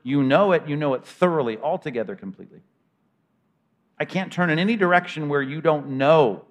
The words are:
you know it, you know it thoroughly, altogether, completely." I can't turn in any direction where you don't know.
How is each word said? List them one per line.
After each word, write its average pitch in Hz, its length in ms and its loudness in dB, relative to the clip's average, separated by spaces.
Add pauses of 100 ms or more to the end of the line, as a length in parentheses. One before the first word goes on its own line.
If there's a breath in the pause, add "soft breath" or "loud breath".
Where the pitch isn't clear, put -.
you 139 200 0
know 160 300 4
it, 156 160 0
you 147 80 -4
know 147 160 -2
it 123 140 -6
thoroughly, 151 500 0
altogether, 120 580 -6
completely." 95 460 -16 (1400)
I 151 60 -4
can't 175 260 -6
turn 175 200 -2
in 156 80 0
any 208 180 0
direction 175 540 0
where 143 100 0
you 139 220 -8
don't 147 300 0
know. 135 580 4